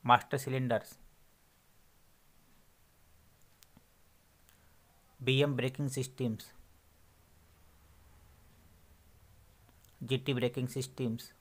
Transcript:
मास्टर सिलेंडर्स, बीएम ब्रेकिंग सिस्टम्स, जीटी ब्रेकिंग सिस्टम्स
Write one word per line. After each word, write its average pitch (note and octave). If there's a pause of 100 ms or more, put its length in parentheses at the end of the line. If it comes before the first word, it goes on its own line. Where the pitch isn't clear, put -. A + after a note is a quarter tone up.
मास्टर A#2+
सिलेंडर्स, B2+ (4000)
बीएम C3+
ब्रेकिंग C3
सिस्टम्स, B2 (3500)
जीटी C3
ब्रेकिंग B2
सिस्टम्स B2+